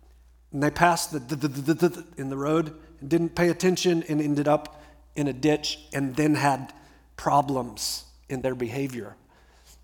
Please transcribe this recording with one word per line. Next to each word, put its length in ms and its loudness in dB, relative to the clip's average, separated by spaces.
and 120 -4
they 80 2
passed 420 2
the, 60 -4
the, 180 -6
the, 120 -2
the, 260 0
the, 160 4
the 140 -8
in 140 -6
the 80 -6
road 360 0
and 100 -12
didn't 240 2
pay 160 2
attention 580 2
and 140 0
ended 260 0
up 340 0
in 140 -2
a 60 -2
ditch 440 0
and 240 -4
then 200 4
had 360 0
problems 840 0
in 100 -6
their 140 -2
behavior. 600 -6